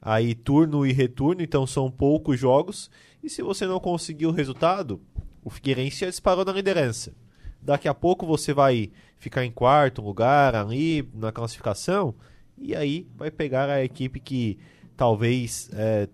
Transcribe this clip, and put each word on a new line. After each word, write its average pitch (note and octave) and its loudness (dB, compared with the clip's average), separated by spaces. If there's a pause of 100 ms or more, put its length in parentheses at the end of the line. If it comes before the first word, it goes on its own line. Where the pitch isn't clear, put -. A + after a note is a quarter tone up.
aí A2+ 0
turno D3 2
e C3 2
retorno, C3+ 0
então C#3 0
são C3 -2
poucos C#3+ 0
jogos, C#3 2 (320)
e D#4 -8
se - -8
você G3 -4
não F#3 -2
conseguir E3 -4
o D#3+ 2
resultado, D#3 -2 (440)
o G#2+ -12
Figueirense C3+ -4
já F#3+ -4
disparou F#3 2
na F#3+ -2
liderança. F3+ 0 (480)
Daqui C#3+ 0
a C#3+ 2
pouco F3+ 2
você D3+ 0
vai C3+ 4 (280)
ficar - -4
em B2 -6
quarto B2+ 4
lugar A#2+ 4
ali C3 -2
na A2 -6
classificação, A#2 -4 (440)
e - -8
aí D#3 -4 (100)
vai D3+ -8
pegar C#3 -2
a C#3 2
equipe C3 -6
que A#2+ -4 (380)
talvez, A#2 0
é, G#2+ 0